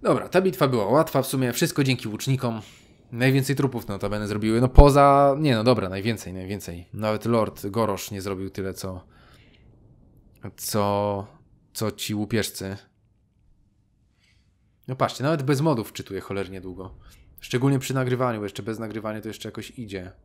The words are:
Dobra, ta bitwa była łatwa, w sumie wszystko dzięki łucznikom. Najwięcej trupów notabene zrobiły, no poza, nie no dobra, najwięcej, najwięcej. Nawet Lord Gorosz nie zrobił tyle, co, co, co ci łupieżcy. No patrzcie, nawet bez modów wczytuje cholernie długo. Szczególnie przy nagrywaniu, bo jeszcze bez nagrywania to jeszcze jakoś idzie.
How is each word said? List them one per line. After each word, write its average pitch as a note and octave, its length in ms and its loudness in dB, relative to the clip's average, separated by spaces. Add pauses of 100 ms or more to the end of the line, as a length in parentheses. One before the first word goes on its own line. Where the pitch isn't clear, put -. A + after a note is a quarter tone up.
Dobra, A#2 280 0
ta F#3 120 4
bitwa F3+ 260 2
była B2 180 2
łatwa, C#3 360 2
w B2 60 -4
sumie B2+ 260 -2
wszystko D3 300 0
dzięki C3 240 0
łucznikom. A2+ 540 -4 (500)
Najwięcej C3 440 2
trupów B2 320 -2
notabene G#2 400 -4
zrobiły, G#2+ 340 0
no C3 60 4
poza, C#3 720 10
nie D3 160 4
no A2 80 0
dobra, G#2+ 260 2
najwięcej, G2 440 -4
najwięcej. F#2 600 -10
Nawet G#2+ 320 -2
Lord A2+ 420 0
Gorosz G#2 440 -4
nie G2 100 -8
zrobił F#2+ 280 -6
tyle, F#2+ 240 -8
co, F#2 320 -12 (1500)
co, G2+ 680 -2 (460)
co G#2+ 180 -4
ci - 240 -8
łupieżcy. G2+ 600 -4 (2000)
No B2+ 80 -6
patrzcie, B2+ 280 -2
nawet D3 200 -2
bez C3+ 180 0
modów C#3 280 0
wczytuje - 320 -10
cholernie G2 400 -8
długo. F#2 340 -14 (440)
Szczególnie C3+ 400 0
przy C3 140 -8
nagrywaniu, B2 460 -2
bo G#2 40 -6
jeszcze G2+ 200 -8
bez A2 160 -8
nagrywania G#2+ 420 -8
to G#2+ 60 -10
jeszcze G#2+ 220 -12
jakoś - 300 -14
idzie. F#2+ 320 -12 (140)